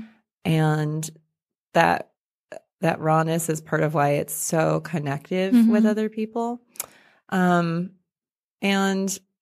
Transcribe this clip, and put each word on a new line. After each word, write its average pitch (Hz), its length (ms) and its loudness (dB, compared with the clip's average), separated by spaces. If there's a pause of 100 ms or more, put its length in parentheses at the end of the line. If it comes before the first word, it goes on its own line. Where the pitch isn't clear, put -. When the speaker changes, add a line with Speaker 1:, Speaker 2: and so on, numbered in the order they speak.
(440)
Speaker 1:
And 156 640 0 (640)
that, - 360 2 (720)
that 170 200 0
rawness 160 480 0
is 156 120 -4
part 156 220 -2
of 151 120 0
why 143 200 2
it's - 200 -4
so 160 460 -2
connective 156 760 -4
with 233 120 6
Speaker 2:
Mm-hmm. 220 200 4
Speaker 1:
other 214 220 0
people. 233 520 -6 (680)
Um, 175 640 0 (680)
and, 196 560 0 (260)